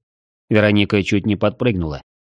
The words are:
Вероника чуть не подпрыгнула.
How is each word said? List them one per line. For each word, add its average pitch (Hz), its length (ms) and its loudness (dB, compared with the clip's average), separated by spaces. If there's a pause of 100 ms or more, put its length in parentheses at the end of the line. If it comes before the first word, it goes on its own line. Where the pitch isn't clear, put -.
(500)
Вероника 104 540 2
чуть 101 220 -2
не 104 100 0
подпрыгнула. 92 680 -4 (320)